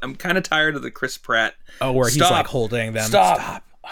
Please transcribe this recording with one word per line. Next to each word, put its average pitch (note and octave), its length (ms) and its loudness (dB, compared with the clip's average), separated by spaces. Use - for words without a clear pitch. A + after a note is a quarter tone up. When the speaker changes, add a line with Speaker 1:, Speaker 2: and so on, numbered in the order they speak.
Speaker 1:
I'm - 120 -8
kinda F3+ 260 -2
tired D#3 340 0
of C3 80 -8
the B2 80 -10
Chris - 260 -8
Pratt. A2+ 380 -2
Speaker 2:
Oh, C3 100 -2
where B2+ 160 2
he's, A2 100 2
Speaker 1:
Stop. E3+ 140 6
Speaker 2:
like, E3+ 160 2
holding A2+ 460 -2
them. A2 160 -2
Speaker 1:
Stop. F#3 300 6
Speaker 2:
Stop. - 240 -10